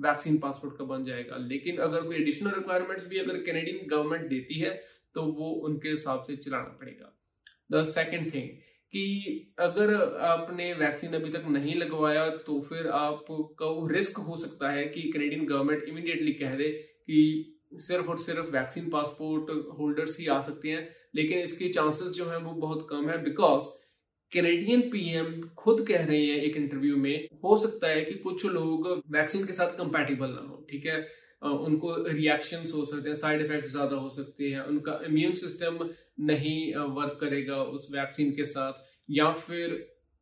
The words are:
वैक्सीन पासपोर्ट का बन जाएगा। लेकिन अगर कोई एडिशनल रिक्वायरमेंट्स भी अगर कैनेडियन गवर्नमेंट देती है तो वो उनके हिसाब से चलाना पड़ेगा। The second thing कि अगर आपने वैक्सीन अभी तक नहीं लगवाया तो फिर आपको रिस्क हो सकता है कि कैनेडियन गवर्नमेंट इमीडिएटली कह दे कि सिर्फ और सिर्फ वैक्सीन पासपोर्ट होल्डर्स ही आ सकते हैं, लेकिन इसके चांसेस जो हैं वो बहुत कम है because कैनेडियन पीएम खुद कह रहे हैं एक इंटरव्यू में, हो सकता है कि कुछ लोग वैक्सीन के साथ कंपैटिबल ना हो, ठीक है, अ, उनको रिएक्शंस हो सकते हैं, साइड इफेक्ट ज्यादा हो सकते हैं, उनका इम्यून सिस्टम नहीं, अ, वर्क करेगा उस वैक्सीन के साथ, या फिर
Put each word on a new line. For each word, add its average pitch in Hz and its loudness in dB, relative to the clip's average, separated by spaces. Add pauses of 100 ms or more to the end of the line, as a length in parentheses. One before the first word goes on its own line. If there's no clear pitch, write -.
वैक्सीन 151 4
पासपोर्ट 139 -6
का 139 -8
बन 131 -4
जाएगा। 123 -6
लेकिन 139 -4
अगर 165 0
कोई 165 -4
एडिशनल 156 0
रिक्वायरमेंट्स 190 -2
भी 190 -4
अगर 185 -2
कैनेडियन 160 -4
गवर्नमेंट 151 0
देती 131 -4
है 185 -2 (300)
तो 160 -2
वो 156 -2
उनके 151 -4
हिसाब 143 -2
से 143 -8
चलाना 131 -6
पड़ेगा। - -18 (560)
The 156 6
second 165 0
thing 143 -4 (440)
कि 196 -4
अगर 202 4
आपने 170 0
वैक्सीन 151 0
अभी 156 -2
तक 156 -4
नहीं 143 2
लगवाया 156 2
तो 151 -2
फिर 165 -4
आपको 156 -2
रिस्क 196 0
हो 165 -6
सकता 147 -4
है 143 0
कि 160 -6
कैनेडियन 151 -2
गवर्नमेंट 143 2
इमीडिएटली 160 -2
कह 135 -4
दे 143 0 (320)
कि 156 6 (300)
सिर्फ 175 -2
और 170 -2
सिर्फ 165 -4
वैक्सीन 139 -2
पासपोर्ट 156 -2 (280)
होल्डर्स 151 0
ही 165 -6
आ 135 2
सकते 147 -8
हैं, 160 -4 (200)
लेकिन 156 2
इसके 175 -2
चांसेस 170 2
जो 175 -4
हैं 170 -4
वो 165 -6
बहुत 156 -4
कम 147 -2
है 165 -2
because 147 6 (680)
कैनेडियन 175 6
पीएम 165 -2
खुद - 4
कह 175 4
रहे 151 4
हैं 147 2
एक 151 0
इंटरव्यू 143 2
में, 139 2 (160)
हो 208 10
सकता 208 0
है 156 2
कि - -4
कुछ - -4
लोग 160 0
वैक्सीन 156 0
के 185 -6
साथ 175 0
कंपैटिबल 143 0
ना 127 -8
हो, - -16
ठीक 143 -8
है, 156 -2 (340)
अ, 143 -2
उनको 165 0
रिएक्शंस 156 0
हो 147 0
सकते 147 -6
हैं, 151 -2
साइड 151 2
इफेक्ट 151 -2
ज्यादा 139 0
हो 135 -4
सकते 139 -6
हैं, 135 -2
उनका 147 -2
इम्यून 165 4
सिस्टम 170 -4 (300)
नहीं, 151 2
अ, 147 -2
वर्क 143 -2
करेगा 139 0
उस 131 -6
वैक्सीन 139 0
के 143 -2
साथ, 135 -4 (380)
या 156 6
फिर 170 -6 (340)